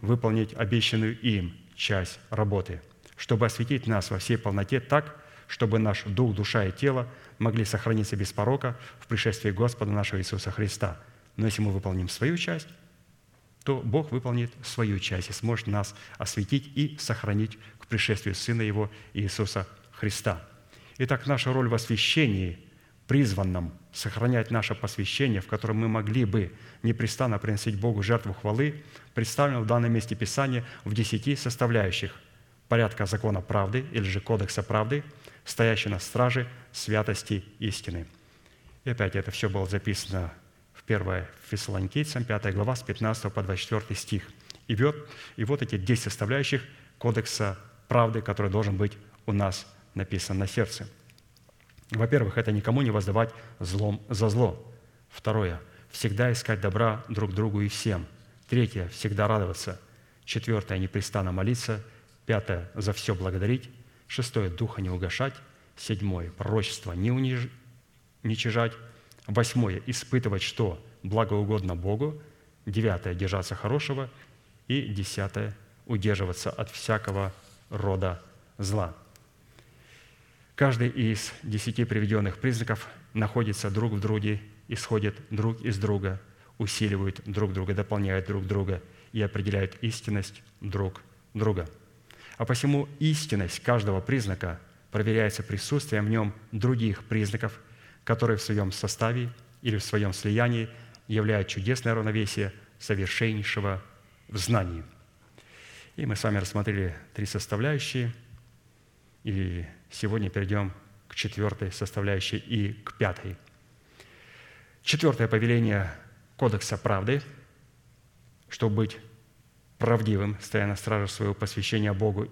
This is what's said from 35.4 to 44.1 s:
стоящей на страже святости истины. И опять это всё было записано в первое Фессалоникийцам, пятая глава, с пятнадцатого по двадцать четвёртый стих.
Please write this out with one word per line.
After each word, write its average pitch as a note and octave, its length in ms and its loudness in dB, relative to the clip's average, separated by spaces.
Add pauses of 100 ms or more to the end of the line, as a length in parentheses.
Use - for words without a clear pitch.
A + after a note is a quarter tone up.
стоящей A2+ 440 2
на G2 120 -2
страже B2 480 0 (240)
святости G#2+ 720 0 (160)
истины. F2 460 -4 (760)
И B2+ 60 -2
опять A2 240 0
это G2 160 -2
всё - 180 -2
было F#2+ 180 0
записано F#2+ 680 -2 (400)
в - 100 -20
первое F#2 480 0 (180)
Фессалоникийцам, G#2 760 -2
пятая G#2 280 0
глава, G#2+ 220 0
с B2 80 -6
пятнадцатого A2 480 -2
по G#2 140 -2
двадцать F#2 180 -2
четвёртый G#2+ 340 -2
стих. - 280 -4 (420)